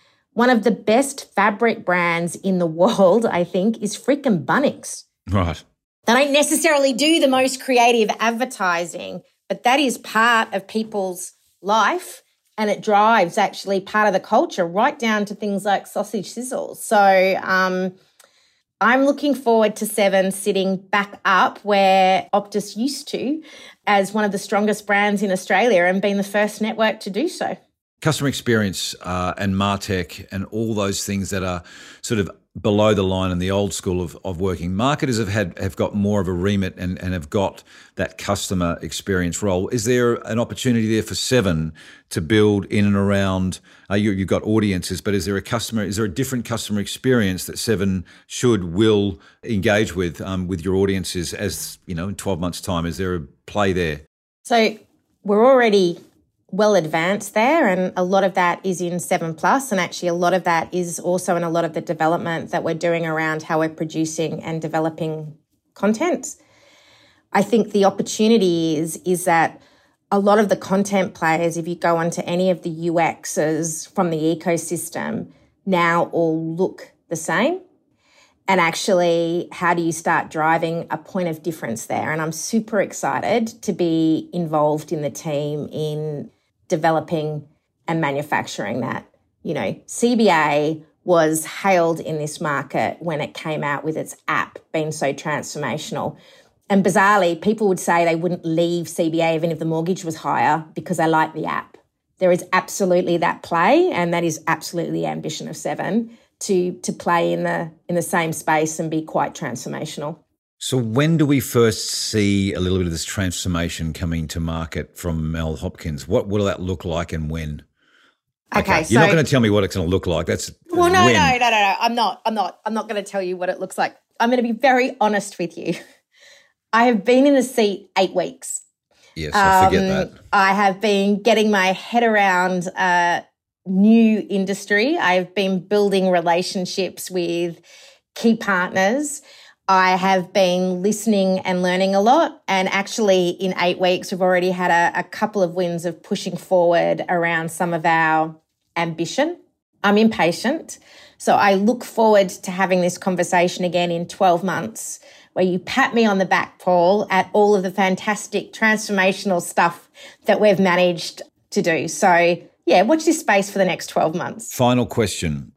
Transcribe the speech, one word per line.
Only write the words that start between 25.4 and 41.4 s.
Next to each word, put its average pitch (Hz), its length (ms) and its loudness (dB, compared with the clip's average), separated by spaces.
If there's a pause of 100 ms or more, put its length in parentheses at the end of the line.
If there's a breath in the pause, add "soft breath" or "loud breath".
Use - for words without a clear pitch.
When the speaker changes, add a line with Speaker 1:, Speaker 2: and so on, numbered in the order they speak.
Speaker 1:
and 185 180 2
being 202 160 0
the 196 60 0
first 208 380 -2
network 214 400 -2
to 202 100 -10
do 240 160 -2
so. - 300 -6 (440)
Speaker 2:
Customer 143 260 0
experience, 107 760 -2
uh, 90 340 -4
and 98 160 -2
MarTech 98 760 -4
and 98 140 -8
all 110 280 -4
those 98 320 -2
things 98 240 -4
that 95 140 -4
are 90 180 -4 (400 loud breath)
sort 113 180 -2
of 92 120 -2 (280)
below 107 340 4
the 98 100 0
line 95 280 0
in 90 60 -2
the 90 120 -2
old 98 240 -2
school 90 280 -4
of, 80 240 -8
of 90 160 -8
working. 90 340 -4
Marketers 131 440 -2
have 113 100 -4
had, 101 280 -2
have 95 200 -6
got 101 180 -2
more 101 240 0
of 85 80 -2
a 92 60 -2
remit 95 440 -2
and, 92 240 -6
and 92 120 -4
have 82 160 -8
got - 340 -2 (320 loud breath)
that - 220 -6
customer 90 640 -2
experience 87 600 -4
role. 95 280 -2
Is 110 160 -4
there 123 300 2 (120)
an 110 100 -4
opportunity 113 560 0
there 110 100 2
for - 120 -8
Seven 85 560 0 (380 loud breath)